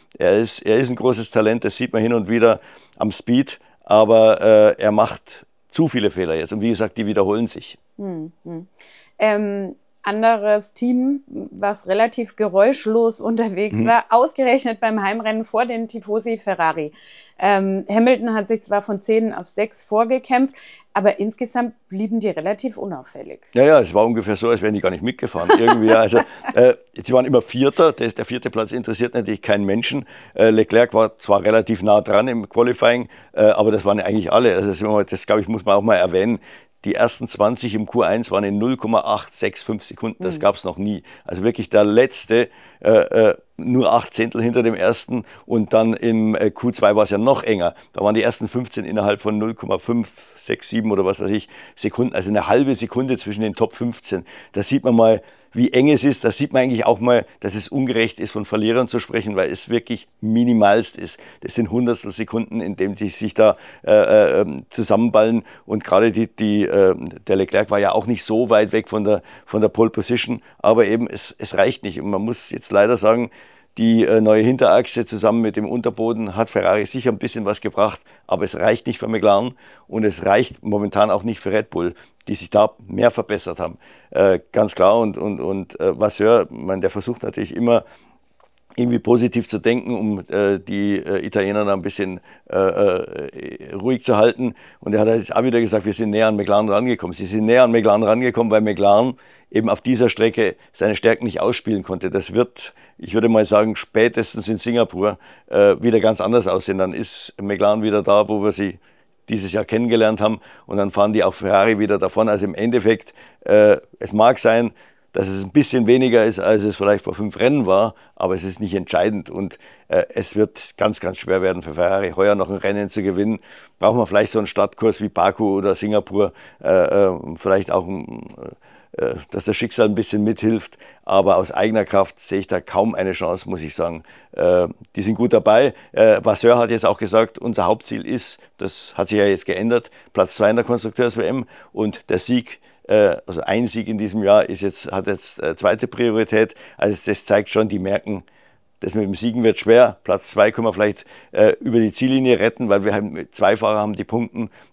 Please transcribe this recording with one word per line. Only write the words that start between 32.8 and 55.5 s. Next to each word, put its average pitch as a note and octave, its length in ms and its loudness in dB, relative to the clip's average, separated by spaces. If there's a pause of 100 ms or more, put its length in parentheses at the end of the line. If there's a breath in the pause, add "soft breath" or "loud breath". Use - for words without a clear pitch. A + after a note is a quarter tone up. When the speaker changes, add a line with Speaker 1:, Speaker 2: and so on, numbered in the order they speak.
Speaker 1:
äh, - 80 0
aber G#2+ 280 4
das G#2+ 140 0
waren G2+ 160 2
eigentlich F#2+ 320 -2
alle. A2+ 220 4
Also, G2 160 0
das, G#2 400 -2
das, - 160 -8
glaub G#2+ 140 0
ich, F2 60 -4
muss G#2+ 200 -6
man G2+ 80 4
auch G2+ 80 2
mal G#2+ 140 2
erwähnen. F#2 420 0 (480 loud breath)
Die G2+ 80 -2
ersten A2+ 340 -2
zwanzig G#2+ 460 -2
im G#2+ 100 -4
Q B2 160 -4
eins G#2+ 300 -2
waren G2 120 -2
in G2+ 140 -2
null B2 220 -2
Komma A2 220 0
acht - 340 -4
sechs - 280 -6
fünf G#2+ 220 -8
Sekunden. - 380 -10
Das F3+ 140 -6
Speaker 2:
Mhm. D3+ 40 -12
Speaker 1:
gab's G2+ 240 0
noch F2+ 140 -10
nie. G2+ 240 -6 (240 loud breath)
Also F2+ 160 -8
wirklich A2+ 260 -2
der G#2 160 4
letzte, A#2 640 2 (320 soft breath)
äh, - 100 0
äh, A2 460 4 (220)
nur B2 340 0
acht A#2 220 0
Zehntel A#2 280 -4
hinter A#2+ 200 0
dem A2+ 120 0
ersten. A#2 520 -4 (180 loud breath)
Und A2 300 -2
dann A2+ 180 2
im, A2 420 0
äh, G#2 160 0
Q - 200 -4
zwei G#2 260 2
war's G#2 140 2
ja G2+ 80 -2
noch B2+ 240 2
enger. F#2 320 -2 (180 soft breath)
Da - 80 -10
waren G#2 140 2
die A2+ 80 0
ersten A#2 260 -4
fünfzehn B2+ 380 -8
innerhalb G2+ 340 -2
von G#2+ 160 -4
null A2 160 -4
Komma G#2+ 240 -6
fünf - 600 -6
sechs - 340 -8
sieben A2 200 -2
oder G2 140 0
was G2 160 -2
weiß G2 80 -4
ich G#2 220 -4 (260 loud breath)
Sekunden. A#2 380 -4
Also F#2 160 -6
eine G#2 180 -2
halbe C3 260 2
Sekunde B2+ 440 -4
zwischen G#2+ 240 -8
den G#2+ 100 -2
Top - 220 -4
fünfzehn. A2+ 500 -8 (280 loud breath)
Da G2+ 100 -4
sieht C3+ 200 -2
man B2 140 2
mal, A2+ 240 4 (320 soft breath)